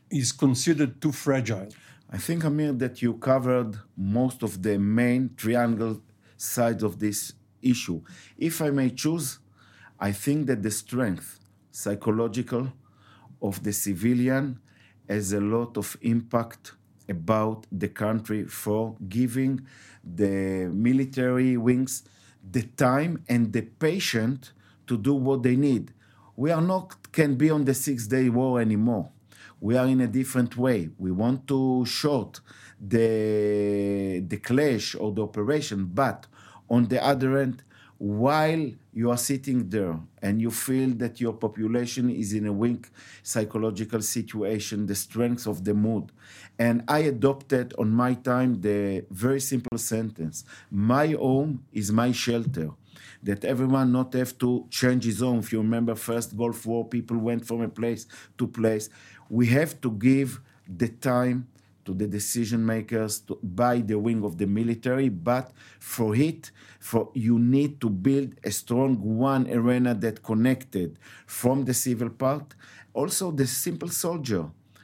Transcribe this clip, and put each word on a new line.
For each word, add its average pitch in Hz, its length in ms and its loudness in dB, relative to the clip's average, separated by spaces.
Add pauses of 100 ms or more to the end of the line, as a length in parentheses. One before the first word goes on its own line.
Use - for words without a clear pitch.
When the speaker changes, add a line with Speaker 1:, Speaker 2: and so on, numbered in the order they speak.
Speaker 1:
is 127 220 0
considered 143 720 2
too 151 100 0
fragile? 113 580 -2 (400)
Speaker 2:
I - 80 -8
think, 165 260 -4
Amir, 151 300 0
that 127 280 -4
you 117 140 0
covered 123 640 2 (180)
most 117 480 0
of 92 200 -4
the 104 160 2
main 120 560 2
triangle 113 640 0 (360)
sides 117 460 0
of 101 160 -2
this 104 340 -4 (280)
issue. 117 400 0 (360)
If 160 240 -2
I 151 80 2
may 135 200 2
choose, 151 500 -4 (600)
I 101 120 -2
think 143 360 0
that 120 160 0
the 107 80 0
strength, 107 680 -4 (320)
psychological, 117 1000 -2 (720)
of 98 220 -4
the 104 100 -2
civilian 123 840 0 (480)
has 101 260 -2
a 101 80 0
lot 113 360 0
of - 240 -6
impact 117 720 -2 (360)
about 110 640 0
the 98 160 -4
country 107 580 -2
for 110 500 -4 (120)
giving 127 580 -2 (380)
the 95 680 0
military 127 840 2
wings 123 460 0 (460)
the 110 140 0
time 147 640 2
and 117 240 2
the 113 100 0
patience 135 920 -2 (320)
to 120 120 -2
do 120 160 2
what 135 300 2
they 127 140 4
need. 135 340 0 (460)
We 147 140 0
are 160 100 2
not, 185 500 -4
can 143 240 4
be 151 140 4
on 147 160 2
the 131 80 2
Six 123 340 -2
Day 131 220 2
War 123 320 2
anymore. 110 480 2 (500)
We 110 160 0
are 127 100 4
in 131 140 4
a 123 80 2
different 123 480 0
way. 123 420 0
We 92 140 -2
want 120 360 0
to 131 380 2
short 131 540 -2 (400)
the, 104 1500 0
the 104 120 -6
clash 127 580 0
or 104 160 -4
the 107 120 -2
operation, 104 720 -2
but 120 340 -2 (420)
on 120 180 4
the 120 160 0
other 135 340 2
hand, 135 260 -2 (360)
while 147 720 2 (240)
you 117 160 0
are 120 80 2
sitting 127 520 -2
there 90 300 -2 (220)
and 104 180 0
you 113 120 0
feel 131 400 0
that 117 280 -4
your 117 140 -2
population 117 760 -2
is 104 200 -2
in 107 140 0
a 104 80 0
weak 120 360 -2 (340)
psychological 110 800 -2
situation, 104 840 -4
the 98 80 -2
strength 120 540 -2
of 92 160 -6
the 104 100 0
mood. 104 380 0 (480)
And 117 280 2
I 151 120 4
adopted 135 800 0
on 107 100 2
my 123 240 4
time 123 480 0
the 101 480 0
very 123 300 0
simple 123 400 -4
sentence, 107 640 -4 (260)
"My 120 380 4
home 139 560 0 (100)
is 104 180 -2
my 120 200 4
shelter." 117 580 -2 (540)
That 101 200 -2
everyone 131 480 2
not 127 220 0
have 127 260 -2
to 123 300 0
change 127 360 2
his 107 160 0
home. 123 180 2
If 104 120 -4
you 113 80 0
remember 117 360 2
first 117 420 -4
Gulf 117 300 -4
War, 117 200 -2
people 117 300 -4
went 117 300 -2
from 117 140 -4
a 110 60 -2
place 113 380 -4 (320)
to 123 80 0
place. 110 440 0 (380)
We 117 200 4
have 139 340 2
to 127 80 -2
give 123 500 2 (280)
the 95 220 -2
time 123 580 0 (380)
to 95 80 -6
the 98 120 -2
decision 113 600 -2
makers 110 560 -2
to, - 200 -10
by 120 380 2
the 107 180 0
wing 110 280 0
of 85 120 -4
the 101 80 0
military, 117 640 0
but 120 460 -2 (260)
for 110 380 -2
it, 160 340 0 (300)
for, - 320 -2
you 117 260 4
need 139 400 2
to 117 100 0
build 135 440 0 (100)
a 104 80 -2
strong 127 480 0
one 123 500 0
arena 123 460 2
that 107 260 -4
connected 113 800 0 (260)
from 131 380 0
the 123 100 0
civil 120 360 -2
part. 135 460 -2 (380)
Also 175 380 -2
the 135 160 0
simple 175 400 -4
soldier, 135 600 -2 (360)